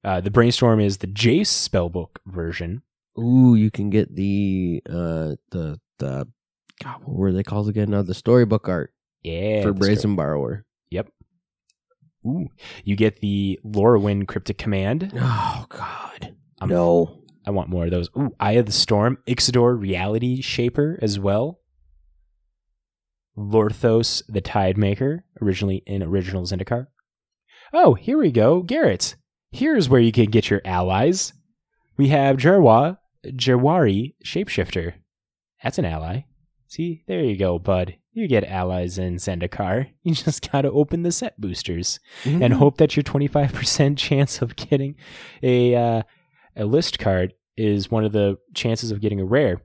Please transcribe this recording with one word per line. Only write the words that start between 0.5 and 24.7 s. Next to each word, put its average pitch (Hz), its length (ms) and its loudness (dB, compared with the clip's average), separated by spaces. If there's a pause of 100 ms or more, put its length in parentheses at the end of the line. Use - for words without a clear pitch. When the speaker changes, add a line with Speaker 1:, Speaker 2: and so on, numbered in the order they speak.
Speaker 1:
is 98 180 0
the - 80 -8
Jace 113 360 2 (260)
Spellbook 87 480 -4 (100)
version. 87 560 -8 (360)
Speaker 2:
Ooh, 123 360 6
you 107 160 4
can 104 200 -4
get 107 240 0
the, 95 760 -2
uh, 82 480 -6 (140)
the, 78 280 -8 (200)
the, 67 280 -8 (560)
God, - 220 -16
what - 120 -10
were 95 160 0
they 95 100 -2
called 104 260 -4
again? 104 220 -2
Now 101 100 0
the 92 140 -4
storybook 113 540 4
art 87 260 -4 (280)
Speaker 1:
Yeah, 101 400 -2
Speaker 2:
for 98 100 2
Speaker 1:
the 95 60 -4
Speaker 2:
Brazen 101 340 2
Speaker 1:
sto- 95 40 0
Speaker 2:
Borrower. 73 480 -4 (260)
Speaker 1:
Yep. 90 200 -8 (1160)
Ooh, 139 200 -4 (380)
you 101 120 -2
get 107 240 0
the 101 420 -2
Lorwyn 104 640 2
Cryptic - 300 -8
Command. 107 580 -4
Speaker 2:
Oh, 113 540 -4
God. - 680 -14 (280)
Speaker 1:
I'm - 80 -4
Speaker 2:
No. 85 520 2 (240)
Speaker 1:
I 101 40 -6
want 92 180 -4
more 87 160 -2
of 85 60 -2
those. 87 260 -2
Ooh, 139 240 -4
Eye 104 120 0
of 117 140 4
the 107 60 -6
Storm, 113 540 0
Ixidor 123 520 2
Reality 104 640 -2
Shaper 143 640 -2
as 101 160 -2
well. 104 420 -2 (1800)
Lorthos 107 920 0
the 101 120 -4
Tide 95 380 0